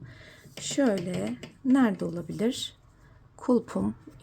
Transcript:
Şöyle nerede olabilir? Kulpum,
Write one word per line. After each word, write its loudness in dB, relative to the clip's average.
Şöyle 0
nerede 4
olabilir? -4
Kulpum, 0